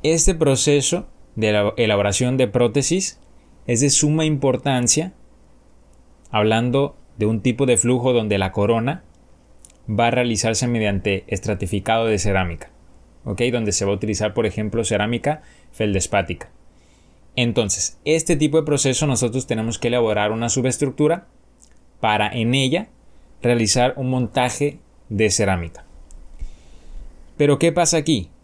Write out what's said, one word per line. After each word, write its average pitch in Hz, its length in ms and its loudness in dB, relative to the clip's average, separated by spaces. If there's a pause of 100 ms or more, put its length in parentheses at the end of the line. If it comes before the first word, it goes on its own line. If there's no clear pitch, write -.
Este 165 320 2
proceso 143 760 0 (260)
de 110 160 2
la 104 240 2
elaboración 110 600 2
de 127 100 4
prótesis 127 720 0 (480)
es 120 140 0
de 143 80 4
suma 151 340 2
importancia, 139 880 0 (1200)
hablando 117 680 0 (200)
de 107 80 0
un 110 160 0
tipo 127 240 0
de 123 100 4
flujo 123 380 2
donde 107 240 2
la 95 160 -2
corona 113 500 0 (880)
va 113 180 2
a 117 40 2
realizarse 120 560 0
mediante 101 600 -2
estratificado 107 800 -2
de 110 120 2
cerámica, 92 540 -2 (540)
¿ok? 104 160 -4 (100)
Donde 113 220 -2
se - 100 -2
va 98 80 0
a 101 40 0
utilizar, 107 380 -2
por 117 120 0
ejemplo, 107 400 -2
cerámica 117 560 -2 (320)
feldespática. 95 760 -2 (840)
Entonces, 117 680 -2
este 160 320 0
tipo 147 200 2
de 156 80 0
proceso 139 400 0
nosotros 127 420 -2
tenemos 113 320 -4
que 120 100 -2
elaborar 107 420 0
una 113 160 -4
subestructura 139 800 -2 (720)
para 107 300 0
en 120 260 0
ella 135 320 0 (540)
realizar 120 560 2
un 131 120 -2
montaje 127 680 -2 (300)
de 107 200 2
cerámica. 92 560 -2 (1500)
Pero, 143 240 2
¿qué 170 140 2
pasa 170 240 2
aquí? 147 320 0 (140)